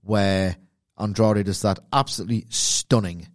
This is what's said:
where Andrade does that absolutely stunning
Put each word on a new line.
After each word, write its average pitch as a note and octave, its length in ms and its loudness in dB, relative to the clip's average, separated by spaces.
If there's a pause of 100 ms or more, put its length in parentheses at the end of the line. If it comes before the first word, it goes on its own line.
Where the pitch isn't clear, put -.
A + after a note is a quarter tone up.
where G2 540 2 (420)
Andrade G#2 480 2
does G2 180 -4
that G2 160 0 (120)
absolutely A#2 580 -2
stunning F2 840 -2